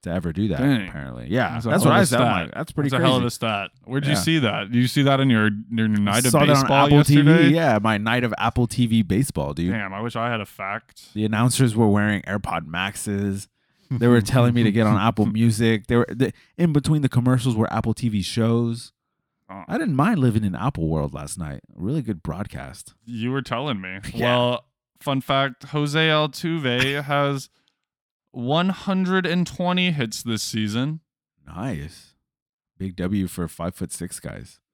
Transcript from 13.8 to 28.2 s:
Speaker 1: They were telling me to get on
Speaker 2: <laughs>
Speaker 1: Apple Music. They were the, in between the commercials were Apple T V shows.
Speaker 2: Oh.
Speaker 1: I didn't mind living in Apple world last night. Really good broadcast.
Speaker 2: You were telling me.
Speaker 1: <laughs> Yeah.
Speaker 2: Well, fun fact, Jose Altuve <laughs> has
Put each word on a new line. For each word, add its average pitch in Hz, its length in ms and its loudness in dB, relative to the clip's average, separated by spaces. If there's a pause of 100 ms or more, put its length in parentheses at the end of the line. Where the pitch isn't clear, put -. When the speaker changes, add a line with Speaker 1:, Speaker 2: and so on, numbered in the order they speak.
Speaker 1:
They 117 140 0
were 120 140 6
telling 120 340 2
me 120 80 2
to 110 80 4
get 110 160 2
on 107 100 4
Speaker 2:
<laughs> 92 40 2
Speaker 1:
Apple 107 260 2
Music. 110 640 2
They 120 80 2
were 120 120 2
the, 113 240 -2 (240)
in 170 160 2
between 147 300 2
the 131 60 0
commercials 123 480 2
were 110 160 0
Apple 113 200 -2
T 120 160 -2
V 104 140 -2
shows. 117 680 -2 (580)
Speaker 2:
Oh. 95 180 -16
Speaker 1:
I 180 80 -4
didn't 247 200 -2
mind 156 240 2
living 113 240 2
in 92 100 -2
Apple 85 340 -4
world 76 240 -2
last 71 240 -12
night. 76 240 -10 (140)
Really 123 260 -4
good 110 220 -8
broadcast. - 720 -12 (100)
Speaker 2:
You 120 280 -6
were 135 100 0
telling 123 400 -2
me. 92 240 -12
Speaker 1:
<laughs> - 80 -12
Yeah. 113 100 -2 (120)
Speaker 2:
Well, 123 280 0 (360)
fun 135 200 0
fact, 135 440 -2
Jose 147 340 -2 (100)
Altuve 147 960 -2
<laughs> - 20 -10
has 143 460 -2 (800)